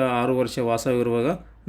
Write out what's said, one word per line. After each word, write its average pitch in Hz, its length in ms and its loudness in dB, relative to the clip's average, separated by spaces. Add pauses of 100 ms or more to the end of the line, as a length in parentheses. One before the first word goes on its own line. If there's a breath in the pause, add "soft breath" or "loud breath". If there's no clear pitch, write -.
(140)
ಆರು 123 240 2
ವರ್ಷ 123 220 -2
ವಾಸವಿರುವಾಗ 120 680 0 (420 soft breath)